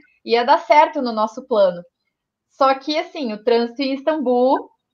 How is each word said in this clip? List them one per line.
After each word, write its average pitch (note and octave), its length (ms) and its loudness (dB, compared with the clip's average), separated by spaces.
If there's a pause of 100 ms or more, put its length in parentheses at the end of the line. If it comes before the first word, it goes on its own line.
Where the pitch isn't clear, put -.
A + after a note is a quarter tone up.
(240)
Ia A#3 200 0
dar C#4 140 4
certo D#4 420 2
no A#3+ 120 -6
nosso A3 340 -6
plano." F#3+ 340 0 (720)
Só C4+ 240 2
que, D4+ 240 -6
assim, D#4+ 340 -8
o G#3 120 -14
trânsito A#3 380 0
em C4+ 120 -2
Istambul C4+ 720 0 (260)